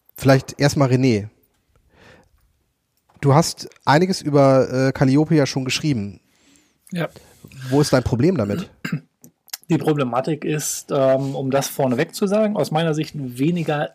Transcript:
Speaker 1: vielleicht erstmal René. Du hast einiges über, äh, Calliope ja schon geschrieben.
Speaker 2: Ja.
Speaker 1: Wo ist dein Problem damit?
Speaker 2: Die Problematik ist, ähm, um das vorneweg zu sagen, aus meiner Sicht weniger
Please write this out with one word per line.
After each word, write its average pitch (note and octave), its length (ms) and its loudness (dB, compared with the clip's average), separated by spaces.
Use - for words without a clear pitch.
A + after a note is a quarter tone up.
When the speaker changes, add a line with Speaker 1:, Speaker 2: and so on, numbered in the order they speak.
Speaker 1:
vielleicht C3+ 440 0
erstmal C#3 280 2
René. A#2+ 400 2
Du C#3 140 4
hast - 340 2
einiges F3 380 2
über, C3+ 640 2
äh, C3 40 -2
Calliope D3 420 2
ja C#3+ 120 4
schon C3 180 -6
geschrieben. A#2 560 -4
Speaker 2:
Ja. E3+ 160 -6
Speaker 1:
Wo C#3+ 100 2
ist D3 120 2
dein B2+ 120 2
Problem D3 320 0
damit? G2+ 340 -4
Speaker 2:
Die D#3+ 100 2
Problematik C#3+ 640 -2
ist, - 500 -6
ähm, C3+ 400 2
um C3+ 160 -4
das C3+ 160 0
vorneweg C3+ 480 -2
zu G3+ 140 -2
sagen, G#3+ 280 0
aus - 140 -2
meiner D#3+ 240 0
Sicht D3+ 220 -6
weniger D3 800 -4